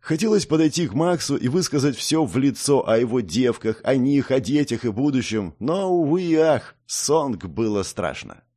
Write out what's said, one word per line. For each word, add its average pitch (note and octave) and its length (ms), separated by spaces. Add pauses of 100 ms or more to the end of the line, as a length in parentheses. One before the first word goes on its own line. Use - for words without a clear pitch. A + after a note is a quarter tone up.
Хотелось G3+ 460
подойти D#3+ 400
к G2+ 80
Максу D#3+ 420
и B2 120
высказать D3 460
всё D#3 300
в G2+ 140
лицо C#3 500
о A2+ 80
его A#2+ 240
девках, A2 640
о C3+ 120
них, C3+ 340
о C3+ 100
детях B2+ 460
и - 20
будущем, A2 680
но, F3+ 340
увы E3+ 300
и E3 140
ах, D#3 380 (120)
Сонг C#3+ 580
было G#2 380
страшно. C2+ 640 (120)